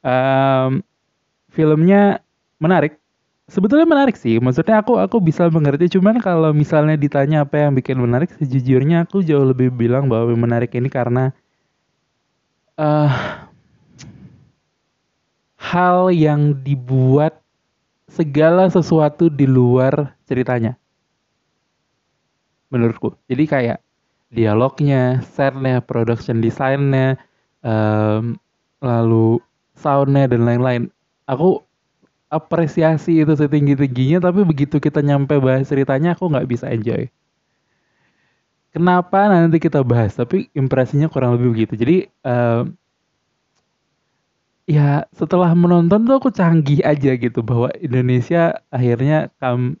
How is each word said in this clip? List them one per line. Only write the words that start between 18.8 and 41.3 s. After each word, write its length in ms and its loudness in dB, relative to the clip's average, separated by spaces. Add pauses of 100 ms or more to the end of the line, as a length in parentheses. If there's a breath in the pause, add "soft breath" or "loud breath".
di 160 0
luar 800 2
ceritanya. 560 -4 (1900)
Menurutku. 560 -2
Jadi 160 -2
kayak 360 -2 (520)
dialognya, 880 0 (160)
setnya, 480 -2
production 560 -4
desainnya, 800 -2 (400 soft breath)
em, 800 -2 (400)
lalu 640 0 (320)
soundnya 560 0
dan 160 0
lain-lain. 400 -2 (400)
Aku 400 -2 (640)
apresiasi 880 0
itu 160 2
setinggi-tingginya, 880 0
tapi 240 2
begitu 320 -2
kita 240 -2
nyampe 400 0
bahas 240 0
ceritanya, 480 0
aku 160 -4
nggak 160 -2
bisa 240 -6
enjoy. 400 -6 (1600)
Kenapa 560 2
nanti 280 4
kita 280 0
bahas, 280 0
tapi 360 -4
impresinya 560 0
kurang 320 0